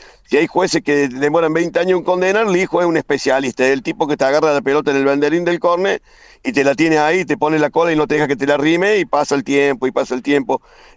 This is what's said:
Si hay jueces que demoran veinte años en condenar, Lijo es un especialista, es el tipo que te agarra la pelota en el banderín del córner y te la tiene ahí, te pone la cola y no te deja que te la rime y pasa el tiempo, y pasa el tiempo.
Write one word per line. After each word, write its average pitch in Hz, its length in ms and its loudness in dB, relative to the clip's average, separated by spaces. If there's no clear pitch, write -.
Si - 100 0
hay 165 100 2
jueces 175 360 -2
que 143 260 0
demoran 147 460 0
veinte 170 260 -2
años 185 180 0
en 170 60 -6
condenar, 190 420 0
Lijo 180 340 0
es 175 60 2
un 165 120 0
especialista, 135 640 -2
es 131 80 4
el 139 100 -2
tipo 165 240 -4
que 147 120 -4
te 139 60 0
agarra 151 280 2
la 143 80 0
pelota 139 300 0
en 139 80 0
el 135 80 0
banderín 147 400 0
del 175 120 0
córner 180 440 0
y 127 80 -4
te 139 100 2
la 139 120 2
tiene 160 240 2
ahí, 165 260 0
te 139 140 -2
pone 156 200 0
la 143 120 0
cola 170 200 0
y 160 60 0
no 151 100 0
te 151 80 -2
deja 147 140 0
que 139 80 -2
te 139 100 -4
la 147 120 2
rime 175 400 0
y 165 80 -2
pasa 143 280 -2
el 139 80 -2
tiempo, 139 440 0
y 131 60 -2
pasa 131 220 -2
el 127 80 -6
tiempo. 135 380 -2